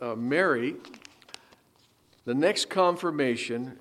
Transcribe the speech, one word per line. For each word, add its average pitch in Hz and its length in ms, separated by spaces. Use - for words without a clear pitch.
uh, 117 140
Mary. 139 600
The 120 100
next 170 340
confirmation 143 1120